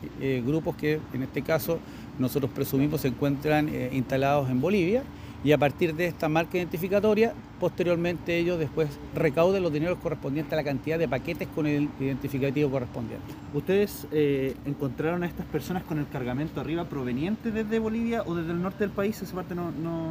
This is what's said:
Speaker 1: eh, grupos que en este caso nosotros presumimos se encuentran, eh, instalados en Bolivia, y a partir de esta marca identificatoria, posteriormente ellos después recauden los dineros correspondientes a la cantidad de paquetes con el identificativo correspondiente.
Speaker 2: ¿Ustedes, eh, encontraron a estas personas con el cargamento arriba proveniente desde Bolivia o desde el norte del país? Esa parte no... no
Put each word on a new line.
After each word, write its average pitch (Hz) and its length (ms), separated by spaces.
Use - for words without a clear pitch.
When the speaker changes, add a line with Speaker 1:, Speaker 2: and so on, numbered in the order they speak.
Speaker 1:
eh, 135 260
grupos 151 300
que 151 240
en 127 100
este 135 200
caso 160 360
nosotros 127 360
presumimos 139 480
se 139 80
encuentran, 147 600
eh, 127 240
instalados 135 560
en 127 100
Bolivia, 196 440
y 143 120
a 147 40
partir 151 380
de 175 100
esta 165 220
marca 160 300
identificatoria, 196 760
posteriormente 170 760
ellos 170 220
después 151 300
recauden 170 480
los 170 80
dineros 160 280
correspondientes 147 520
a 160 60
la 147 80
cantidad 147 340
de 165 80
paquetes 139 480
con 156 100
el 147 220
identificativo 135 720
correspondiente. 120 540
Speaker 2:
¿Ustedes, 190 580
eh, 143 420
encontraron 147 580
a 175 40
estas 165 180
personas 165 380
con 160 140
el 143 120
cargamento 139 500
arriba 160 240
proveniente 147 680
desde 220 280
Bolivia 226 460
o 170 100
desde 170 160
el 170 100
norte 190 180
del 208 100
país? 208 320
Esa 185 120
parte 175 220
no... 175 160
no 165 400